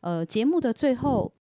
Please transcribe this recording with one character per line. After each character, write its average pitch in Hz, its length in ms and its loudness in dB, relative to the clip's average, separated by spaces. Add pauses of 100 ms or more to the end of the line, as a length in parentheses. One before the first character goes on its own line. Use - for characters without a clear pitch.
呃， 170 260 -4
节 214 180 -2
目 320 160 2
的 240 120 0
最 262 220 2
后， 254 380 0 (160)